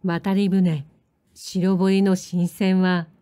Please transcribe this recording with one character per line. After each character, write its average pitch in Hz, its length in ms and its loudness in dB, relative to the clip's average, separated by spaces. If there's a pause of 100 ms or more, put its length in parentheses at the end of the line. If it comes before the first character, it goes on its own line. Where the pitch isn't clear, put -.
渡 180 320 -2
り 202 140 2
船、 175 360 0 (480)
白 185 440 -2
堀 190 260 2
の 190 120 4
新 175 320 -4
鮮 185 340 0
は 180 260 0 (140)